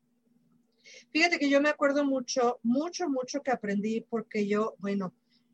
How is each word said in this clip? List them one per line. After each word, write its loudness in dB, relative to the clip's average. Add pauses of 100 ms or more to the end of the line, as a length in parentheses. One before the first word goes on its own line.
(1120)
Fíjate 2
que 2
yo 6
me 2
acuerdo 2
mucho, 0
mucho, -2
mucho -4
que -4
aprendí, -2
porque -4
yo, 0
bueno, -4 (400)